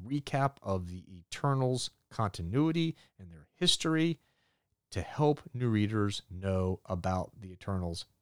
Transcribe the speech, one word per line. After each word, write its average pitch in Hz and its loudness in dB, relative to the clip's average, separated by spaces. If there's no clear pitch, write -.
recap 139 0
of 92 -2
the 90 -10
Eternals' 127 0
continuity 147 0
and 92 -16
their 151 -20
history 165 2
to - -4
help 147 2
new 123 2
readers 104 2
know 92 0
about 92 -2
the 95 -14
Eternals' 90 -6